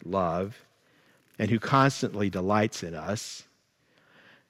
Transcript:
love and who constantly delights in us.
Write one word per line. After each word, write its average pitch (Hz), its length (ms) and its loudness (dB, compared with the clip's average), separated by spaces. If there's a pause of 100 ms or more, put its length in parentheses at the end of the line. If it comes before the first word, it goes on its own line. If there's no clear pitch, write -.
love 92 540 -2 (800)
and 104 100 0
who 110 100 4
constantly 113 680 2
delights 98 540 0
in 82 100 -8
us. 87 500 -8 (1080)